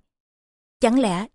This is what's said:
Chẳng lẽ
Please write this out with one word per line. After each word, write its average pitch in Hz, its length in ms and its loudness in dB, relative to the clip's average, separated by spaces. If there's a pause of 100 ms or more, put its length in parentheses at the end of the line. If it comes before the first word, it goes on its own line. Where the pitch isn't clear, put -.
(800)
Chẳng 247 200 2
lẽ 196 340 -2